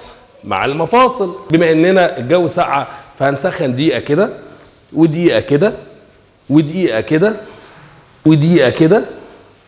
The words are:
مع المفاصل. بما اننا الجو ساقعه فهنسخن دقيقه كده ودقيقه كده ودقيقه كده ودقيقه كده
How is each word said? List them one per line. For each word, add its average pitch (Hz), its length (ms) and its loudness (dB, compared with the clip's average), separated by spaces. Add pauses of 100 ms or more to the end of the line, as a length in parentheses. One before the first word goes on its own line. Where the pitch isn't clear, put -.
(440)
مع 101 220 -4
المفاصل. 185 720 0 (160)
بما 165 200 2
اننا 170 460 2
الجو 156 300 0
ساقعه 139 400 -2 (320)
فهنسخن 139 560 -2
دقيقه 135 240 -2
كده 156 300 -2 (640)
ودقيقه 156 460 2
كده 147 340 0 (760)
ودقيقه 151 520 0
كده 170 340 0 (920)
ودقيقه 156 440 4
كده 160 360 2 (640)